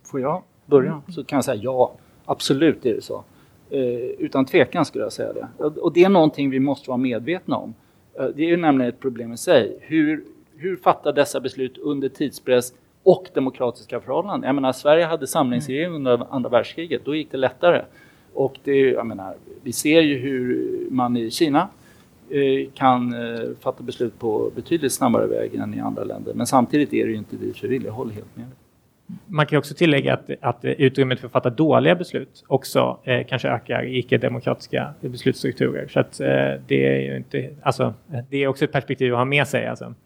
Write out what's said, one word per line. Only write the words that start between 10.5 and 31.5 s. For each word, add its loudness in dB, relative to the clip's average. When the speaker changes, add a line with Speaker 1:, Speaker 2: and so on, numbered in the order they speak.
Speaker 1:
hur -6
fattar 2
dessa 0
beslut -6
under -2
tidspress 0
och 6
demokratiska -4
förhållanden? -4
Jag 2
menar, 2
Sverige 4
hade -4
samlingsregering 0
Speaker 2:
Mm. -
Speaker 1:
under 2
andra -2
världskriget. 0
Då -2
gick -6
det -6
lättare. 2
Och -2
det, 2
jag 2
menar, -10
vi -8
ser 4
ju 2
hur -2
man 0
i -2
Kina, 2
eh, 0
kan, 2
eh, -6
fatta -6
beslut -6
på -2
betydligt -2
snabbare 2
väg -2
än -6
i -6
andra -6
länder. -8
Men -4
samtidigt 2
är 2
det -4
ju -4
inte -10
dit -10
vi -6
vill. -4
Jag -8
håller -8
helt -16
med. -14
Speaker 3:
Man 0
kan -2
ju 6
också -8
tillägga 2
att, -6
att -2
utrymmet 2
för -14
att -14
fatta 2
dåliga 4